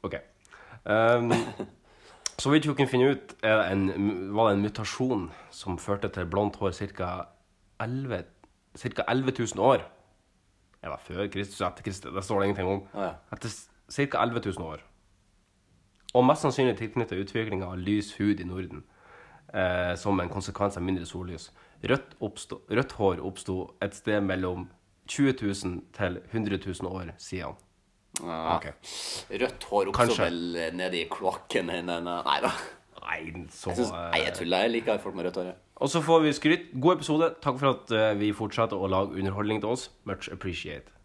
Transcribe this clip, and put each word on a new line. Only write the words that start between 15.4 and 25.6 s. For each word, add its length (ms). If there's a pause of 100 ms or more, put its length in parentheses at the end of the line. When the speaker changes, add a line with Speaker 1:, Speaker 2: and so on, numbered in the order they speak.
Speaker 1:
Og 160
mest 200
sannsynlig 320
tilknyttet 440
utviklingen 460
av 120
lys 360
hud 260
i 60
Norden, 360 (640)
eh, 480
som 260
en 80
konsekvens 480
av 80
mindre 220
sollys. 440 (280)
Rødt 400
oppstå-, 480
rødt 260
hår 300
oppsto 360 (200)
et 180
sted 260
mellom 440 (400)
tjue 280
tusen 460 (100)